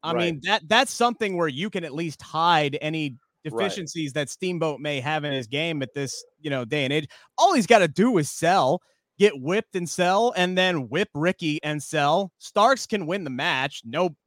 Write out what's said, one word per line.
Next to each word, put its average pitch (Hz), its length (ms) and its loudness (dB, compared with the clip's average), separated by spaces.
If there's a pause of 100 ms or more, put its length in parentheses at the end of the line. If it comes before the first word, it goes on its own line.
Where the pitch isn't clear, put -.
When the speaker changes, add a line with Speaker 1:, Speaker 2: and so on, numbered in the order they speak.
Speaker 1:
I 156 120 -4
Speaker 2:
Right. 170 200 0
Speaker 1:
mean, 139 100 -10
that, 190 240 0
that's 233 240 4
something 214 460 0
where 170 100 2
you 151 220 -4
can 175 160 -6
at 135 80 -10
least 160 280 -6
hide 156 600 2
any 151 340 -4 (300)
Speaker 2:
Right. 131 180 -4
Speaker 1:
deficiencies 170 500 -4
that 147 160 -4
Steamboat 165 520 -4
may 147 180 -4
have 151 240 -2
in 147 80 -4
his 131 160 -6
game 151 340 -2
at 127 120 -8
this, 139 320 -8 (160)
you 151 80 -8
know, 131 160 -4
day 143 180 -2
and 131 80 -2
age. 151 160 -2 (300)
All 359 160 6
he's 233 140 2
gotta 208 200 8
do 208 300 2
is 147 140 0
sell, 165 500 2 (380)
get 202 200 4
whipped 180 360 -4
and 175 120 -4
sell, 196 480 2
and 180 220 0
then 175 320 0
whip 170 240 -2
Ricky 156 500 -2
and 151 200 -4
sell. 160 560 0
Starks 233 480 2
can 202 180 -4
win 185 200 -4
the 143 40 -8
match. 139 560 -2
No, 151 300 -2 (120)